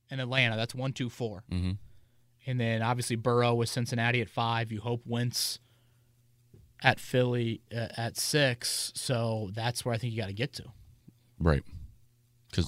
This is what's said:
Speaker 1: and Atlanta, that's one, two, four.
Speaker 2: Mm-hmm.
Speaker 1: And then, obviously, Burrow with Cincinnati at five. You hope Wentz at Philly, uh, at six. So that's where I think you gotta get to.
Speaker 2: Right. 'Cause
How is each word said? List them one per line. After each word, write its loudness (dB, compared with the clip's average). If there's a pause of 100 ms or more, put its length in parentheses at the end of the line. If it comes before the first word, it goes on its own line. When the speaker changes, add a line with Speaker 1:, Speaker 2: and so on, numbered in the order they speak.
(100)
Speaker 1:
and -4
Atlanta, 2
that's -2
one, -2
two, -2
four. -6
Speaker 2:
Mm-hmm. 0 (760)
Speaker 1:
And -2
then, 2
obviously, 0
Burrow 4
with 2
Cincinnati 0
at -2
five. 0
You -6
hope -2
Wentz -2 (1200)
at 6
Philly, 2 (120)
uh, -4
at -4
six. 0
So -2
that's -2
where 0
I 0
think -4
you -4
gotta -4
get -2
to. -14 (680)
Speaker 2:
Right. 6 (920)
'Cause 2